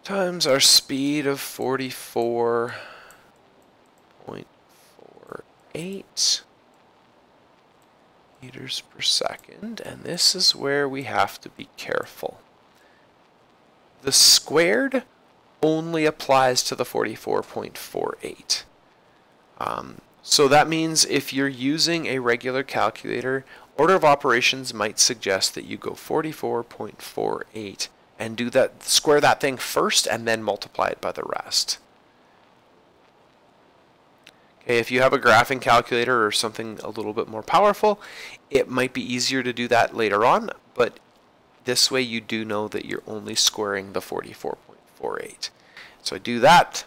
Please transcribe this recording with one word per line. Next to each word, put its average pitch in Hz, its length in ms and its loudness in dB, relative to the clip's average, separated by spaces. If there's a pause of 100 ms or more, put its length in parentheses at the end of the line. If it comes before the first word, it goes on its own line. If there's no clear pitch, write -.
times 180 420 -2
our 135 140 4
speed 143 640 2
of 139 140 0
forty-four 120 1400 -2 (1500)
point - 220 -14 (500)
four - 480 -20 (300)
eight - 680 -4 (2000)
meters 131 480 -12
per - 100 -20
second, - 840 -4
and - 180 -14
this - 320 -2
is 180 200 0
where 139 340 -2
we 135 160 -8
have 104 360 -2
to - 100 -18
be - 260 -16
careful. - 640 -6 (1600)
The 135 100 -2
squared 226 920 4 (600)
only 160 420 0
applies 135 600 4
to - 120 -4
the 127 80 -2
forty-four 107 580 -4
point - 340 -12
four - 460 -8
eight. - 420 -8 (960)
Um, - 420 -8 (220)
so - 240 4
that 147 220 6
means 160 380 0
if 135 260 -2
you're 139 160 0
using 151 580 -2
a 127 140 -2
regular 123 420 -2
calculator, 123 840 -4 (320)
order 165 180 4
of 160 100 4
operations 131 680 4
might 107 280 -4
suggest 98 560 0
that - 80 -12
you 107 120 -10
go - 180 -8
forty-four 120 680 -6
point - 400 -16
four - 520 -6
eight 104 340 -10 (300)
and 113 180 -8
do 120 140 -6
that, - 320 0
square - 380 4
that 131 200 4
thing 135 160 0
first - 500 0
and 113 220 -4
then 113 140 0
multiply 101 460 -4
it 82 120 -6
by 87 120 -4
the - 120 -8
rest. - 540 -4 (2750)
Okay, 120 160 2
if 117 120 0
you 127 100 2
have 131 120 6
a 135 60 2
graphing 120 420 6
calculator 120 640 4
or 104 80 0
something 110 500 -4
a - 60 -10
little 107 240 -8
bit 107 160 -4
more 110 140 -10
powerful, 202 580 2 (500)
it 135 200 0
might 127 240 -2
be 131 80 -4
easier 123 400 -2
to 123 100 -2
do 120 160 -4
that 117 260 4
later 104 300 2
on, 180 260 2 (240)
but 113 240 0 (680)
this - 240 0
way 131 100 0
you 117 200 -4
do 110 240 -6
know 107 240 -4
that - 180 -8
you're - 200 -8
only 107 280 -10
squaring 101 580 -2
the 95 80 -4
forty-four - 560 -10 (100)
point - 140 -20 (140)
four 50 280 -8
eight. - 280 -12 (520)
So - 140 -8
I - 20 -10
do 120 220 -4
that 156 460 8